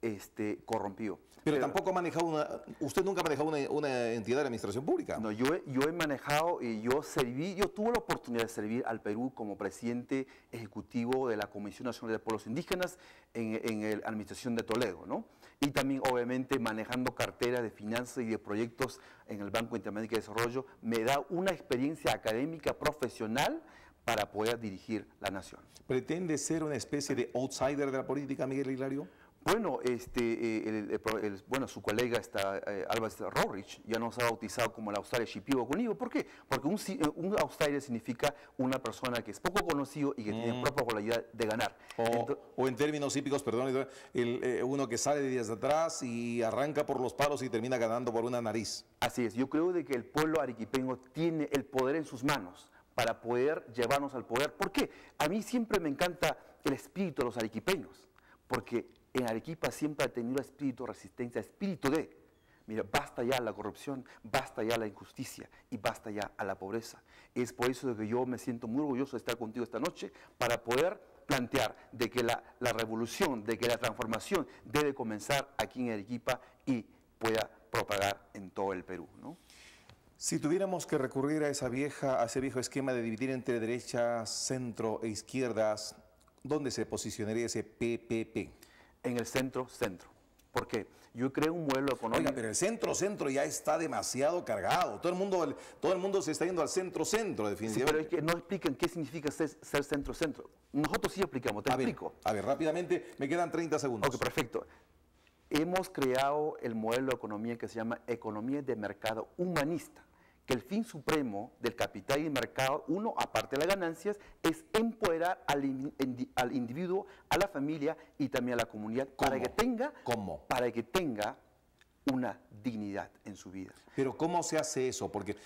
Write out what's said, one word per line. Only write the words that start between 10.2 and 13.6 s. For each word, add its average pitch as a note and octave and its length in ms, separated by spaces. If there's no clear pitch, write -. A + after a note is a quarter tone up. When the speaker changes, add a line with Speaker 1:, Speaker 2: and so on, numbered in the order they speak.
Speaker 1:
ejecutivo A#2+ 760
de A2 80
la G#2 140
Comisión G2+ 340
Nacional A2+ 320
de - 20
Pueblos A2 280
Indígenas F3 520
en, A2 280